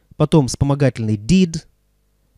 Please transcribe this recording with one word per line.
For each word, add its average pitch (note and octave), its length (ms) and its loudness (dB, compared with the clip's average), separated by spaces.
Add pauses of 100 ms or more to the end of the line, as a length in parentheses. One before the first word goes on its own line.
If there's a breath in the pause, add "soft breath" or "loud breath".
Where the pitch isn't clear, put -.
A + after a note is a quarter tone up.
(160)
Потом D3+ 320 2
вспомогательный B2+ 720 -2
did. E3 500 0 (720)